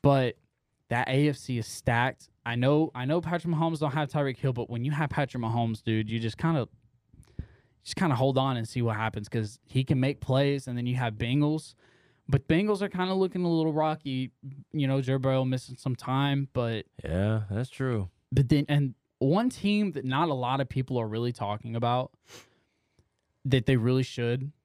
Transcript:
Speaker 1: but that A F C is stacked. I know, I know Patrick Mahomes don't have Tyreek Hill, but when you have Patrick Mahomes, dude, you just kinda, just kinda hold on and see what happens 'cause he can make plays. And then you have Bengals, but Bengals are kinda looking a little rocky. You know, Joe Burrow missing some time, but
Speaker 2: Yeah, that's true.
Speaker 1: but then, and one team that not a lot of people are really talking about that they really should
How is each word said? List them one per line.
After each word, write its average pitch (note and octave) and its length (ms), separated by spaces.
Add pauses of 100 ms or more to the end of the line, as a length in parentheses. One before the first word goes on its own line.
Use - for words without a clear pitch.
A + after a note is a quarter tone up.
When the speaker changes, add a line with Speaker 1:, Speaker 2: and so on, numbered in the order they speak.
Speaker 1:
but C3+ 340 (520)
that A#2+ 200
A C#3+ 200
F C#3 80
C B2 220
is G#2+ 80
stacked. - 640 (180)
I A#2 100
know, D3 380
I B2 100
know D#3+ 160
Patrick E3 340
Mahomes D#3+ 260
don't D3 120
have D3 180
Tyreek C#3 280
Hill, C3+ 160
but A#2+ 160
when A#2+ 140
you D3 80
have D3 180
Patrick B2+ 320
Mahomes, A2+ 400
dude, A2 280
you A2+ 80
just A2+ 200
kinda, D#3+ 300 (1160)
just - 120
kinda E3 180
hold C3+ 240
on C3+ 180
and A2+ 100
see - 160
what A2+ 140
happens G#2+ 320
'cause G#2+ 380
he C3 180
can C3+ 160
make C3+ 200
plays. C#3 460
And B2 120
then A#2+ 80
you B2 100
have A#2 180
Bengals, D3 600 (540)
but C3+ 200
Bengals G3 320
are G3 80
kinda F#3 260
looking F#3 300
a E3+ 80
little D#3+ 220
rocky. D3 560 (420)
You D3 140
know, C3+ 160
Joe C3 160
Burrow C3 260
missing B2+ 320
some B2+ 200
time, C#3 580
but A#2 320 (180)
Speaker 2:
Yeah, G#2 460
that's A#2 180
true. A#2 400 (220)
Speaker 1:
but B2+ 180
then, D3 220
and C#3+ 240 (240)
one G3+ 320
team G#3 420
that C3+ 120
not C#3 260
a C#3 40
lot B2+ 260
of C3 80
people C3 300
are A2+ 80
really A#2 260
talking A2 440
about A#2+ 360 (1300)
that C3 220
they C3+ 100
really B2+ 260
should B2+ 500 (120)